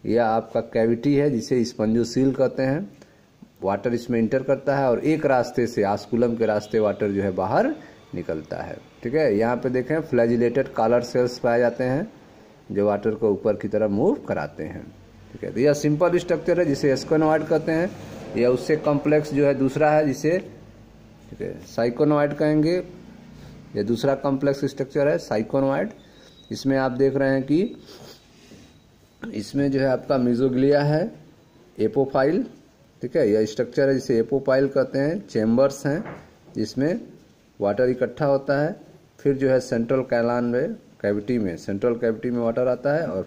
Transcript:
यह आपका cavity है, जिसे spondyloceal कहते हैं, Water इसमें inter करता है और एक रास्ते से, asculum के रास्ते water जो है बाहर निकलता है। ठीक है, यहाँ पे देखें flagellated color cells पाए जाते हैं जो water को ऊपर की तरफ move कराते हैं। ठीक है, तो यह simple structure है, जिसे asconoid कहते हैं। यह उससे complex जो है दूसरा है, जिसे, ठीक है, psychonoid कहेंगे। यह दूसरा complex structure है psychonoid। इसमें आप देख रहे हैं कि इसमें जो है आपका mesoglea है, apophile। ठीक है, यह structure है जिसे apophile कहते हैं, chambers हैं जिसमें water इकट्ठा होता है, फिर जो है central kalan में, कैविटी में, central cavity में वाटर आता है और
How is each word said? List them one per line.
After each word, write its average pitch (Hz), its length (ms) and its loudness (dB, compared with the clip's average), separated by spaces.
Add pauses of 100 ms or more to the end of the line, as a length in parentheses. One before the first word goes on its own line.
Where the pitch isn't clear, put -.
यह 113 200 2
आपका 113 360 0
cavity 117 540 0
है, 143 160 2
जिसे 117 340 0
spondyloceal 117 680 0
कहते 131 300 0
हैं, 151 340 -2 (640)
Water 101 300 0
इसमें 117 260 -2
inter 127 240 0
करता 139 340 0
है 135 120 2
और 113 100 2
एक 156 260 0
रास्ते 123 420 2
से, 113 160 -2
asculum 113 520 0
के 113 100 0
रास्ते 107 340 0
water 104 320 0
जो 98 120 0
है 98 80 0
बाहर 135 440 0 (400)
निकलता 82 420 -8
है। - 200 -10 (260)
ठीक 120 100 -6
है, 139 240 2
यहाँ 117 200 2
पे 127 120 -4
देखें 127 320 -2
flagellated 120 720 2
color 117 280 2
cells 123 380 -2
पाए 120 200 2
जाते 120 240 0
हैं 139 300 -2 (580)
जो 101 160 2
water 104 240 0
को 107 180 0
ऊपर 101 260 0
की - 120 -8
तरफ 104 240 0
move 151 240 2
कराते 80 480 -6
हैं। - 200 -12 (480)
ठीक - 120 -14
है, 95 100 -8
तो 107 60 -4
यह 143 140 4
simple 151 440 0
structure 170 420 0
है, 175 60 2
जिसे 139 300 2
asconoid 156 540 0
कहते 160 220 0
हैं। 170 440 -4 (220)
यह 120 120 4
उससे 127 260 0
complex 151 580 0
जो 143 120 2
है 139 80 4
दूसरा 135 380 2
है, 156 160 4
जिसे, 156 320 0 (920)
ठीक - 120 -16
है, 90 240 -10
psychonoid 147 680 0
कहेंगे। 156 500 2 (920)
यह 104 80 -2
दूसरा 120 320 0
complex 139 500 -2
structure 139 420 -2
है 165 100 2
psychonoid। 135 720 -2 (640)
इसमें 135 260 0
आप 131 140 0
देख 135 240 2
रहे 135 140 2
हैं 135 140 2
कि 156 320 0 (1600)
इसमें 139 380 -2
जो 135 80 0
है 135 60 2
आपका 131 320 0
mesoglea 127 680 4
है, 156 280 2 (680)
apophile। 139 680 2 (560)
ठीक 123 140 -8
है, 123 160 4
यह 110 140 4
structure 127 420 0
है 139 60 2
जिसे 127 260 0
apophile 135 480 2
कहते 135 320 0
हैं, 165 280 -2
chambers 123 600 2
हैं 160 340 -6 (340)
जिसमें 139 460 -2 (600)
water 104 280 2
इकट्ठा 127 360 -2
होता 139 360 0
है, 170 200 -4 (380)
फिर 139 160 2
जो 131 140 2
है 131 100 4
central 127 420 0
kalan 120 420 0
में, 120 300 -2
कैविटी 104 640 -4
में, 92 200 -2
central 107 360 -2
cavity 117 380 -2
में 120 80 -2
वाटर 117 280 0
आता 127 260 0
है 160 140 -2
और 92 200 -4